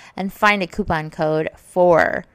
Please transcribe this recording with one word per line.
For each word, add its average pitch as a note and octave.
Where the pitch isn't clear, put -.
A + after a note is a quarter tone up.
and F#3+
find G#3
a E3+
coupon D#3
code D#3
for -